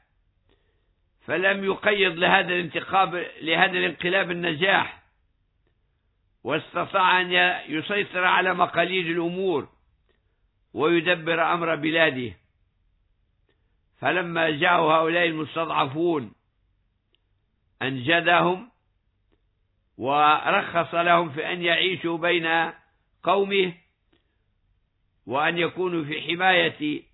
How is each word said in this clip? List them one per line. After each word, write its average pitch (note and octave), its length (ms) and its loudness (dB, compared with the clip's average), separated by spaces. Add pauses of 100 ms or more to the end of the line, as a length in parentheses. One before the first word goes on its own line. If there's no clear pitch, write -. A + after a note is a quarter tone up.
(1300)
فلم G3 380 -2
يقيض F#3+ 500 0
لهذا F3+ 340 2
الانتقاب، F3 680 -2 (260)
لهذا F3 360 2
الانقلاب F3+ 540 -2
النجاح، F3 720 -2 (1400)
واستطاع F3+ 800 0
أن F3+ 100 -4
ي-، F3+ 360 2
يسيطر F3+ 560 -4
على F3+ 300 4
مقاليد F3+ 520 0
الأمور E3+ 640 -2 (1040)
ويدبر E3 800 0
أمر E3 220 -2
بلاده. D3 580 0 (1700)
فلما E3 500 -2
جاءوا E3 440 2
هؤلاء E3 320 2
المستضعفون D#3 1080 -4 (1500)
أنجدهم E3+ 880 0 (1300)
ورخص D3+ 960 2
لهم E3+ 360 4
في D#3 220 -6
أن F3+ 100 -6
يعيشوا E3+ 560 0
بين E3 540 0 (520)
قومه G3 500 0 (1500)
وأن D3+ 320 0
يكونوا E3+ 480 -2
في D3+ 160 -8
حماية E3 840 0 (100)